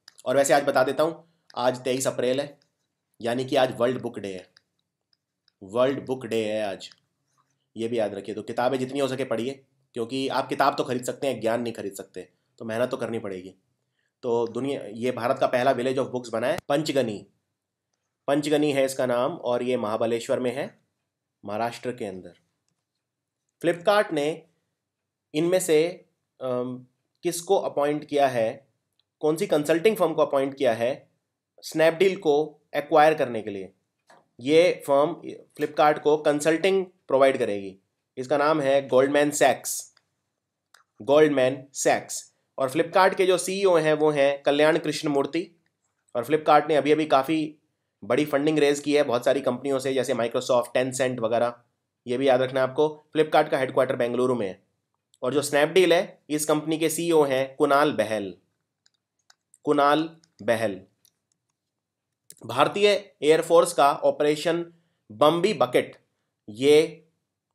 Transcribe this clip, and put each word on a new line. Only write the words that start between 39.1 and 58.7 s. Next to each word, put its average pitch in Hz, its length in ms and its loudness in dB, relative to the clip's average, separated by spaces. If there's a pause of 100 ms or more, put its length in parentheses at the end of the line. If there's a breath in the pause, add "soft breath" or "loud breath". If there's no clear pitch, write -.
Sachs, - 500 0 (1200)
Goldman 135 540 4 (200)
Sachs। 123 380 -2 (440)
और 131 140 -2
Flipkart 170 440 2
के 190 100 0
जो 185 120 4
सीईओ 190 400 0
हैं 156 160 2
वो 151 180 2
हैं 143 320 0
कल्याण 151 340 4
कृष्णमूर्ति, 156 840 -4 (540)
और 120 100 -2
Flipkart 156 440 4
ने 156 60 2
अभी 143 160 2
अभी 151 140 2
काफ़ी 151 500 0 (480)
बड़ी 123 220 0
फंडिंग 147 340 0
रेज 143 200 2
की 143 160 -2
है 147 80 4
बहुत 123 220 -2
सारी 139 160 2
कंपनियों 135 380 -2
से, 131 140 -4
जैसे 127 200 -2
Microsoft, 120 520 0 (120)
Tencent 127 420 -2
वगैरह, 117 440 -2 (440)
ये 123 100 -2
भी 139 100 0
याद 127 140 4
रखना 131 200 -2
है 131 60 0
आपको। 151 360 -2 (140)
Flipkart 156 320 2
का 156 80 -2
हेडक्वार्टर 131 380 0
बेंगलुरु 123 400 0
में 110 120 -4
है। 92 160 -14 (600)
और 127 100 -4
जो 143 100 2
Snapdeal 165 500 4
है, 196 360 -2
इस 151 160 -4
कंपनी 151 320 0
के 160 120 0
सीईओ 160 340 2
हैं 131 320 -2
कुणाल 143 360 4
बहल, 107 420 -4 (1300)